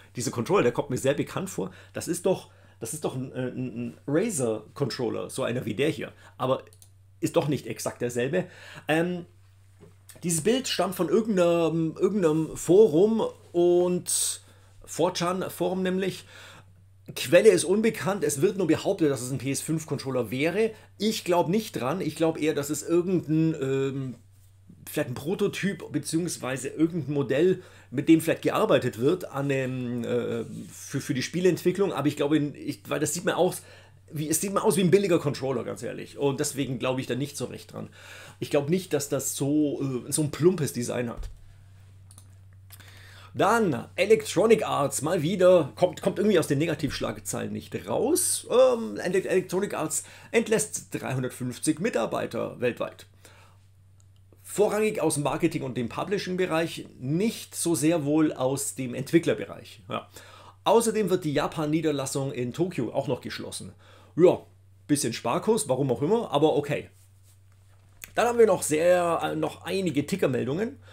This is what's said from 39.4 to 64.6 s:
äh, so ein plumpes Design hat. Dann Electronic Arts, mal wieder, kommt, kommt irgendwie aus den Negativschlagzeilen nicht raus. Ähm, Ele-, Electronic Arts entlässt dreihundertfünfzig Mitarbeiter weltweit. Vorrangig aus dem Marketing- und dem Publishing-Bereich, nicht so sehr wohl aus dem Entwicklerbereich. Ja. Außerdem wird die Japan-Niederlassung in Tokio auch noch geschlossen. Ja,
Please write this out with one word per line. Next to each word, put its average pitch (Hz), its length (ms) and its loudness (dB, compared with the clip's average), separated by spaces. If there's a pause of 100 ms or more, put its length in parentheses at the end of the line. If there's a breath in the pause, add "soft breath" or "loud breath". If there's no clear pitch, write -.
äh, 143 40 -8
so 156 120 0
ein 143 80 -2
plumpes 156 420 2
Design 117 380 -4
hat. - 180 -10 (2000 loud breath)
Dann 175 600 2
Electronic 208 680 4
Arts, 135 360 0
mal 160 200 0
wieder, 180 540 4
kommt, 175 260 0
kommt 185 180 -2
irgendwie 202 200 4
aus 147 80 0
den 143 100 2
Negativschlagzeilen 117 920 -4
nicht - 240 -10 (100)
raus. 180 640 0
Ähm, 233 460 4
Ele-, 185 320 -2
Electronic 185 460 0
Arts 143 320 -4 (260 loud breath)
entlässt - 600 0
dreihundertfünfzig 127 880 -4
Mitarbeiter 117 840 -2
weltweit. - 460 -4 (1300 soft breath)
Vorrangig 208 600 0
aus 151 140 2
dem 147 80 -2
Marketing- 151 400 0
und 127 120 -6
dem 117 140 -4
Publishing-Bereich, 175 960 -4 (100)
nicht 165 580 -2
so 170 200 0
sehr 151 300 2
wohl 151 260 4
aus 135 440 -2
dem 127 180 -6
Entwicklerbereich. - 960 -2
Ja. 117 180 -6 (560 loud breath)
Außerdem 214 460 4
wird 185 160 0
die 151 80 0
Japan-Niederlassung 151 1000 0
in 120 220 -4
Tokio 170 400 -2
auch 135 160 -2
noch 123 100 0
geschlossen. - 540 -12 (420 soft breath)
Ja, 156 300 6 (420)